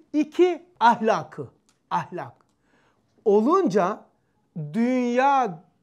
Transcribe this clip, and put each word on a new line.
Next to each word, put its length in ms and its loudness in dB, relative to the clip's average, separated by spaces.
İki, 520 0
ahlakı. 680 0
Ahlak. 440 -8
Olunca 800 2
dünya 880 0